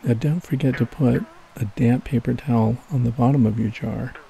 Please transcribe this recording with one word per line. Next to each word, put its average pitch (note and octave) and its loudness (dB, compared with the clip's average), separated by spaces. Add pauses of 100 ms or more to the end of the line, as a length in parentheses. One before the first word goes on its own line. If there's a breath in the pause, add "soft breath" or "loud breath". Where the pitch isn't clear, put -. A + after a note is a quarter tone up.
Uh, A#2+ 2
don't D3+ -2
forget C3 -2
to A#2+ 2
put - 0 (320)
a - -4 (120)
damp B2 2
paper B2 -2
towel A#2 0 (120)
on B2+ 0
the A#2+ 2
bottom B2 2
of G#2+ 0
your A2 -2
jar. - -8 (160)